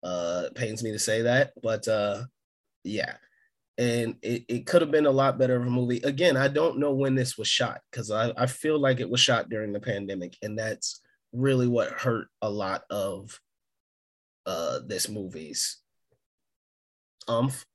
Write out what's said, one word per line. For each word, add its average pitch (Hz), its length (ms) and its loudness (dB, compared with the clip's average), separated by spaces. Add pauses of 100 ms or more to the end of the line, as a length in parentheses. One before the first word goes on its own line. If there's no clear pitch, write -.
Uh, 87 440 -2
it - 80 -8
pains 113 280 -4
me 113 100 -4
to 107 60 -6
say 113 240 0
that, 127 300 4 (100)
but, 110 240 -2
uh, 104 360 0 (640)
yeah. 98 300 -4 (640)
And 120 460 0
it, 117 260 -4
it 120 180 -4
could 175 160 6
have 156 80 -2
been 151 160 6
a 143 40 6
lot 135 280 4
better 127 160 4
of 123 120 2
a 123 40 0
movie. 123 280 0
Again, 143 380 2
I 139 120 4
don't 147 320 2
know 147 140 2
when 135 200 2
this 127 240 0
was 107 80 -4
shot, - 340 0 (120)
'cause 110 180 -8
I, 110 260 2
I 127 100 2
feel 151 340 0
like 131 180 4
it 113 120 -4
was 120 100 2
shot 117 280 4
during 107 240 -4
the 101 60 -4
pandemic, 98 640 -6
and 107 160 -8
that's - 420 -6 (320)
really 127 360 2
what 120 240 2
hurt 113 340 -2 (160)
a 110 80 -2
lot 98 400 -4
of, 98 500 -6 (1040)
uh, 82 380 -4
this 95 240 -6
movie's 92 680 -8 (1500)
umph. 120 360 -2 (100)